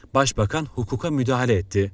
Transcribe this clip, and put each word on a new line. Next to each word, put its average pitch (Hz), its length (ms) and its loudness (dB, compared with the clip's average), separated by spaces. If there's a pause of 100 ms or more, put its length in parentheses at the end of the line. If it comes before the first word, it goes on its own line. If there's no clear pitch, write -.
(140)
Başbakan 135 520 0
hukuka 131 460 -4
müdahale 123 440 2
etti. 98 380 -2